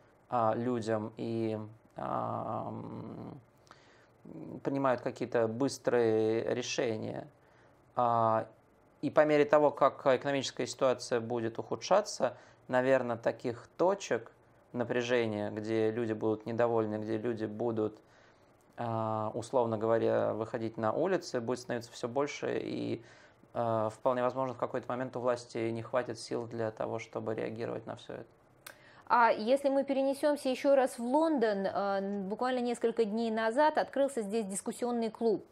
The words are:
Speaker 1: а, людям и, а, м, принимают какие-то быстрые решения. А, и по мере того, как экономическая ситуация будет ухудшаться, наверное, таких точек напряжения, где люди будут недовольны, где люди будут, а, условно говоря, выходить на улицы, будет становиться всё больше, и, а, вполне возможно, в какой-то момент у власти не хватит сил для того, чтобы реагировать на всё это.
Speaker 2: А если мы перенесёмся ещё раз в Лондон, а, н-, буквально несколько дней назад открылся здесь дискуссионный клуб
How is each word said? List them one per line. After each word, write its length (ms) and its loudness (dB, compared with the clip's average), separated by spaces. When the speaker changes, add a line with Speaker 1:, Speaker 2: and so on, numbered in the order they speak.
Speaker 1:
а, 260 2
людям 600 -2
и, 420 -2
а, 720 -4
м, 720 -12
принимают 380 0
какие-то 460 0
быстрые 1080 2
решения. 720 -4
А, 500 4
и 80 0
по 140 6
мере 200 6
того, 260 6
как 360 2
экономическая 600 2
ситуация 540 0
будет 380 -4
ухудшаться, 800 0
наверное, 480 4
таких 600 -4
точек 540 0
напряжения, 800 0
где 400 0
люди 220 -2
будут 340 -2
недовольны, 500 0
где 220 -4
люди 280 -4
будут, 520 -2
а, 580 -2
условно 440 0
говоря, 560 2
выходить 420 -6
на 160 0
улицы, 480 -2
будет 200 -4
становиться 320 -8
всё 160 -8
больше, 540 -4
и, 400 -6
а, 380 0
вполне 320 0
возможно, 320 0
в 40 -12
какой-то 300 -4
момент 280 -4
у 40 -4
власти 500 -2
не 120 -4
хватит 360 -4
сил 280 -6
для 240 -4
того, 280 -6
чтобы 360 -6
реагировать 520 -6
на 100 -10
всё 180 -14
это. 120 -12
Speaker 2:
А 180 8
если 400 2
мы 120 2
перенесёмся 640 0
ещё 280 4
раз 200 2
в 60 -8
Лондон, 640 2
а, 320 -2
н-, 300 -4
буквально 320 -2
несколько 440 0
дней 280 -2
назад 440 2
открылся 460 0
здесь 240 -2
дискуссионный 640 -4
клуб 420 0